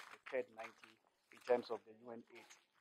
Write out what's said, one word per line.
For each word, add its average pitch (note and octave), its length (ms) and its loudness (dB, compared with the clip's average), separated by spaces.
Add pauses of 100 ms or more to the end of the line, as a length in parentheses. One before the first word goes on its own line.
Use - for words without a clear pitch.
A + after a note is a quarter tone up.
(120)
the - 60 -14 (120)
third B2+ 160 2 (100)
ninety - 380 -12 (360)
in - 160 -18
terms A#2+ 240 8
of A2 160 2
the A2 80 -16 (120)
U B2 40 -8
N A#2 120 -8 (120)
aids, - 240 -16 (220)